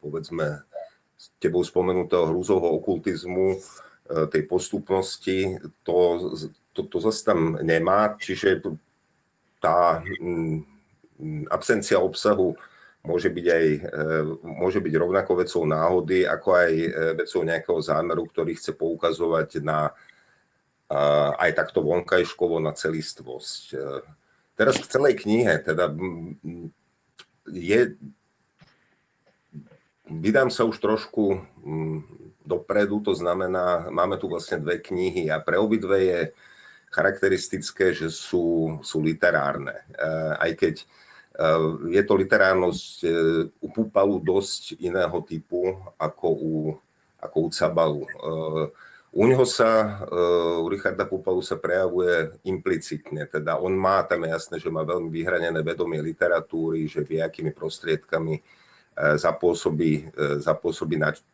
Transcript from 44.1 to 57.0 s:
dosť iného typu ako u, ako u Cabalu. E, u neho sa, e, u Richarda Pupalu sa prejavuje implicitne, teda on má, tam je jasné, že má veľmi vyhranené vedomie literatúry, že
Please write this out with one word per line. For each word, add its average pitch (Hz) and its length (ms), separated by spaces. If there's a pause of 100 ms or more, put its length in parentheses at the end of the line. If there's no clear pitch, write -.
dosť 90 640
iného 87 480
typu 87 480 (240)
ako 80 320
u, 80 220 (640)
ako - 240
u 82 80
Cabalu. 80 560
E, - 40 (1000)
u - 160
neho 131 160
sa, 110 640
e, - 80 (480)
u - 80
Richarda 95 320
Pupalu 92 400
sa - 160
prejavuje 87 720 (160)
implicitne, 78 800
teda 78 320
on 95 160
má, 95 320
tam 85 160
je 80 80
jasné, 82 240
že 80 160
má 80 160
veľmi 82 240
vyhranené 82 480
vedomie 82 400
literatúry, 80 880
že 76 160